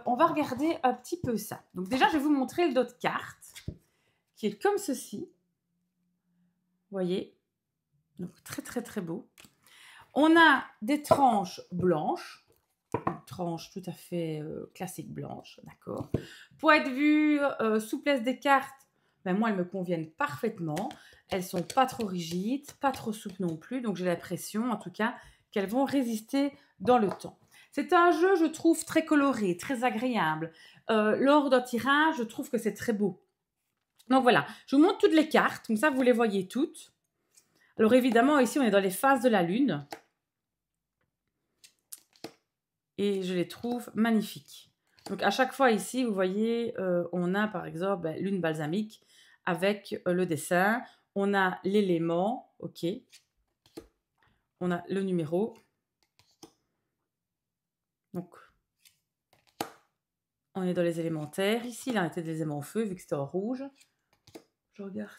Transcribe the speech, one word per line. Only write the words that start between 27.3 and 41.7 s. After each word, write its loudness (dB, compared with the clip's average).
C'est -2
un 8
jeu, 4
je 4
trouve, 2
très 0
coloré, 2
très -4
agréable. -2
Euh, 4
lors 4
d'un 4
tirage, 2
je -2
trouve -10
que -2
c'est -4
très -6
beau. -2
Donc 6
voilà, 6
je -2
vous 8
montre 6
toutes 4
les 4
cartes, 2
comme -2
ça 2
vous 0
les 4
voyez 0
toutes. -6
Alors 4
évidemment, 4
ici 2
on 2
est 4
dans 4
les 0
phases 2
de 6
la 4
lune. 0